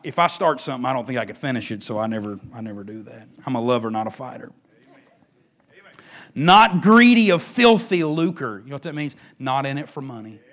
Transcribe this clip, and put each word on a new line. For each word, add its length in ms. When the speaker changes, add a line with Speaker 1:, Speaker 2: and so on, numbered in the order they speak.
Speaker 1:
if 160
I 100
start 320
something, 260
I 60
don't 140
think 120
I 80
could 100
finish 340
it, 120
so 160
I 80
never, 320
I 60
never 240
do 180
that. 260
I'm 100
a 60
lover, 300
not 160
a 40
fighter. 420
Speaker 2:
Amen. 140
Amen. 200
Speaker 1:
Not 480
greedy 480
of 120
filthy 600
lucre. 580
You 100
know 60
what 60
that 120
means? 200
Not 280
in 100
it 140
for 100
money. 400